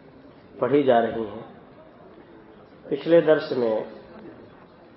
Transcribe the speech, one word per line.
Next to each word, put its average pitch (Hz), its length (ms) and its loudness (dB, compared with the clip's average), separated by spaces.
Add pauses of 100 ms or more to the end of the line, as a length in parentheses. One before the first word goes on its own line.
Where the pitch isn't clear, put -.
(580)
پڑھی 135 240 2
جا 123 180 4
رہی 113 340 -4
ہیں۔ 113 80 -14 (1500)
پچھلے 160 320 2
درس 151 360 0
میں 110 280 -2 (1120)